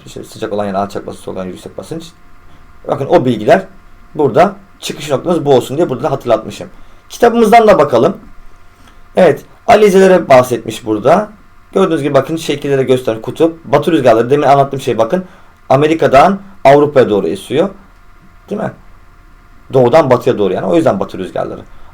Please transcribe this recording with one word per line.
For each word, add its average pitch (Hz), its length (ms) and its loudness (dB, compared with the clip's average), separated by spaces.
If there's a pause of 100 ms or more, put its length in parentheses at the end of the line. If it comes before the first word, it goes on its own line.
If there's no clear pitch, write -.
İşte - 180 -18
sıcak - 280 -12
olan 104 140 -6
yer 98 80 -8
alçak 101 320 -6
basınç, 95 180 -16
soğuk 95 120 -12
olan 95 100 -10
yüksek - 320 -16
basınç. 160 260 -14 (840)
Bakın 135 180 -6
o 160 180 2
bilgiler 131 420 0 (480)
burada 151 420 0 (240)
çıkış - 300 -12
noktamız 143 340 -4
bu 139 100 2
olsun 127 220 0
diye 175 140 -2
burada 120 120 -6
da 160 80 -4
hatırlatmışım. 110 580 -4 (400)
Kitabımızdan 226 600 4
da 190 100 6
bakalım. 143 380 0 (1000)
Evet, 175 240 2 (260)
alizelere 190 640 4
bahsetmiş 123 580 0
burada. 135 460 0 (400)
Gördüğünüz 165 300 -2
gibi 143 120 -4
bakın 160 220 -2
şekillere 143 460 -4
gösteren 120 400 -2
kutup. 165 420 -4
Batı 147 280 0
rüzgarları, 123 380 2
demin 147 160 0
anlattığım 139 340 2
şey 113 180 -4
bakın. 175 260 -2 (440)
Amerika'dan 156 720 2 (240)
Avrupa'ya 143 460 4
doğru 95 180 0
esiyor. 127 400 -4 (840)
Değil 202 100 -8
mi? 135 120 -8 (1000)
Doğudan 135 380 2
batıya 120 280 0
doğru 95 140 0
yani. 92 140 -4
O 175 100 0
yüzden 110 240 0
batı 95 180 -8
rüzgarları. 92 420 -10 (340)